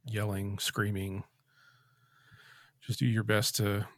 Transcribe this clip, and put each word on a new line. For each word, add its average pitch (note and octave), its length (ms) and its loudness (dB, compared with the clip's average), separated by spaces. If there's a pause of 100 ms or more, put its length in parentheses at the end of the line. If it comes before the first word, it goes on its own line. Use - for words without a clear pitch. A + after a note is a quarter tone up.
yelling, G2+ 540 -4
screaming. G2 640 -2 (1600)
Just - 180 -4
do C3 60 2
your A2+ 180 4
best G#2+ 340 2
to, G#2 280 2 (120)